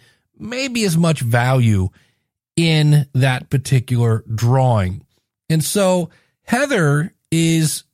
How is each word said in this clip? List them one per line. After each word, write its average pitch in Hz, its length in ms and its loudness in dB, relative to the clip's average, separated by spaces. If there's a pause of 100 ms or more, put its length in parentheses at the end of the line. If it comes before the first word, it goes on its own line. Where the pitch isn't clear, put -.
(380)
maybe 240 460 -6
as 170 140 0
much 165 240 0
value 117 640 2 (720)
in 151 560 2
that 127 360 -2
particular 120 840 0
drawing. 117 720 0 (440)
And 160 140 0
so 185 460 0 (340)
Heather 196 720 0 (180)
is 165 520 0 (100)